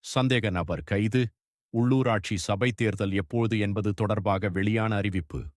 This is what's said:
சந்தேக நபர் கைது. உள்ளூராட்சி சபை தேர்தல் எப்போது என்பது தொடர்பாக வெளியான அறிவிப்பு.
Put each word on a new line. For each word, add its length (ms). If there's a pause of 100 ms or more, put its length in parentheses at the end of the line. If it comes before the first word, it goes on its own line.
சந்தேக 460
நபர் 340
கைது. 380 (520)
உள்ளூராட்சி 640
சபை 360
தேர்தல் 480
எப்போது 380
என்பது 360
தொடர்பாக 540
வெளியான 480
அறிவிப்பு. 440 (160)